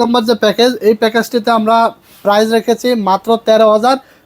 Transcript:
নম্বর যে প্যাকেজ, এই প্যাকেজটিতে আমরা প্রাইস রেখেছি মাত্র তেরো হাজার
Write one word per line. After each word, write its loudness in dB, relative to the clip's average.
নম্বর 0
যে 0
প্যাকেজ, 2
এই 4
প্যাকেজটিতে -2
আমরা 0
প্রাইস 2
রেখেছি -2
মাত্র -2
তেরো 4
হাজার 0